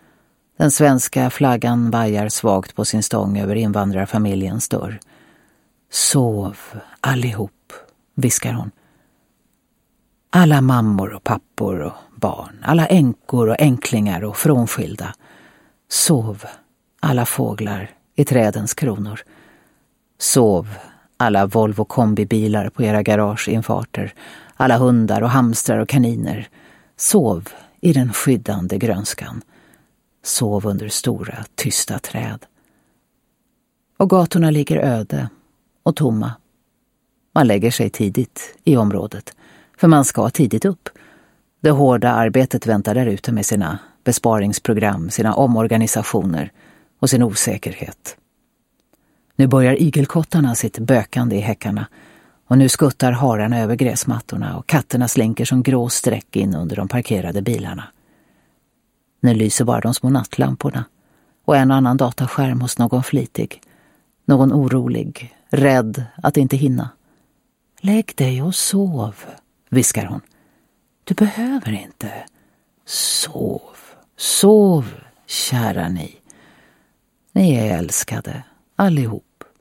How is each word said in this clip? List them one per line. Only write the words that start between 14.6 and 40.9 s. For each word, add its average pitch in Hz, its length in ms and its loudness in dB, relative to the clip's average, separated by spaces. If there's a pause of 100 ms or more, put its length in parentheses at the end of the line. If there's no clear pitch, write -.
Sov, 110 560 0 (540)
alla 127 260 0
fåglar 104 680 -6 (240)
i 143 100 4
trädens 107 480 2
kronor. 107 480 -6 (960)
Sov, 107 580 2 (420)
alla 101 280 2
Volvo 107 400 0
kombibilar 107 840 0
på - 140 -4
era 107 200 2
garageinfarter, 107 1120 -2 (420)
alla 127 220 2
hundar 113 440 2
och 117 80 0
hamstrar 117 480 0
och 113 120 -2
kaniner. 117 600 -2 (480)
Sov 107 520 0 (300)
i 175 140 4
den 127 200 2
skyddande 101 640 -2
grönskan. 110 640 -6 (800)
Sov 104 420 -2
under 104 240 -4
stora, 107 560 -6 (100)
tysta - 440 -4
träd." 113 460 -10 (1500)
Och 202 120 2
gatorna 170 420 4
ligger 151 260 0
öde 120 520 -2 (540)
och 131 120 0
tomma. 117 380 -2 (1000)
Man 147 140 4
lägger 107 240 2
sig 113 180 -2
tidigt - 760 -4
i 147 140 4
området, 101 580 -2 (420)
för 175 100 4
man 151 180 6
ska 110 240 0
tidigt 117 360 0
upp. 190 240 -6 (720)